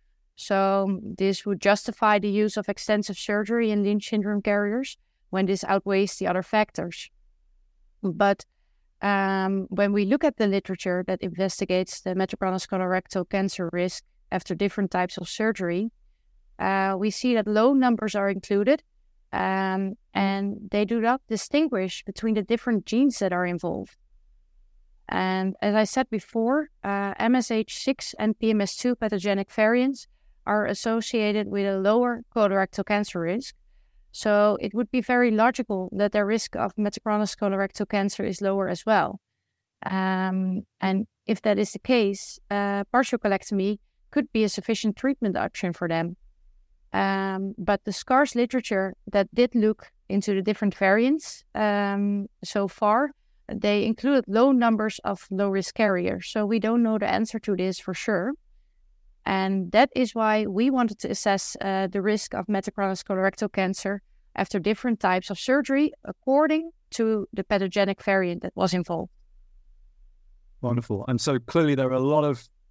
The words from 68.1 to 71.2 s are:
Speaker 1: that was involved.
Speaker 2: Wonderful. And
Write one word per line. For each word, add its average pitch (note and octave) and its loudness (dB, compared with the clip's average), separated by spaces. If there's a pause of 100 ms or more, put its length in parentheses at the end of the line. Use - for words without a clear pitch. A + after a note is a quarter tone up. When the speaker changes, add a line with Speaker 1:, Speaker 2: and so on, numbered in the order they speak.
Speaker 1:
that - -10
was F#3 0
involved. F3 -4 (1500)
Speaker 2:
Wonderful. A#2+ -2
And B2 0